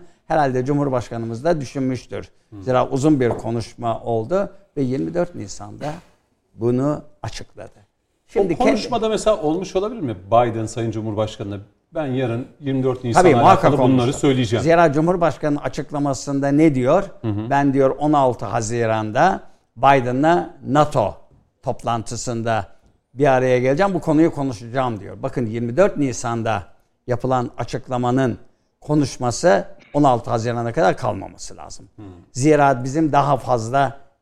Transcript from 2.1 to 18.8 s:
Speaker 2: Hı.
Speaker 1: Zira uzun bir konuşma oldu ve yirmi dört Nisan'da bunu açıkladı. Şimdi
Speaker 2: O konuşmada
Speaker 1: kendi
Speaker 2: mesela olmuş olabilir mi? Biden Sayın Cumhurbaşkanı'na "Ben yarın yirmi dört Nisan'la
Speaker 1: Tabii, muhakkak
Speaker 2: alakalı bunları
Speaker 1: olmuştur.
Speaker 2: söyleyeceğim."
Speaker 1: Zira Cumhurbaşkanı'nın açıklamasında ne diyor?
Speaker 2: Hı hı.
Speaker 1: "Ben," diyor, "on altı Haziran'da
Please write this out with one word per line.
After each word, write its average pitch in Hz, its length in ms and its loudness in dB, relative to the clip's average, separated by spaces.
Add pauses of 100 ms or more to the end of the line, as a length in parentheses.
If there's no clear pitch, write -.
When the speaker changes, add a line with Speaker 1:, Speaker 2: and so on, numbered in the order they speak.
Speaker 2:
Hı. 98 140 -16
Speaker 1:
Zira 127 260 2
uzun 139 300 2
bir 120 100 2
konuşma 113 720 -4
oldu 120 500 -2 (260)
ve 147 40 -2
yirmi 139 320 -2
dört 175 220 -4
Nisan'da 107 580 -12 (600)
bunu 131 480 0 (220)
açıkladı. - 560 -12 (480)
Şimdi 190 260 0
Speaker 2:
O - 40 0
konuşmada 240 440 0
Speaker 1:
kendi 220 100 0
Speaker 2:
mesela 214 300 0
olmuş 160 340 -4
olabilir 214 260 -2
mi? 120 140 -4 (120)
Biden 113 380 2
Sayın 113 260 -6
Cumhurbaşkanı'na 107 680 -6 (360)
"Ben 160 120 -4
yarın 127 420 -4 (120)
yirmi 135 240 -2
dört 127 200 -2
Nisan'la 123 260 2
Speaker 1:
Tabii, 135 60 6
muhakkak 160 300 6
Speaker 2:
alakalı 143 120 4 (120)
bunları 131 120 4
Speaker 1:
olmuştur. 127 180 -2
Speaker 2:
söyleyeceğim." 123 440 2
Speaker 1:
Zira 165 300 4
Cumhurbaşkanı'nın 156 680 0
açıklamasında 139 840 -4
ne 147 280 6
diyor? 139 280 2 (180)
Speaker 2:
Hı 117 60 -4
hı. 107 220 -4
Speaker 1:
"Ben," 139 240 2
diyor, 135 260 2
"on 151 140 2
altı 127 320 2
Haziran'da 113 1000 0 (340)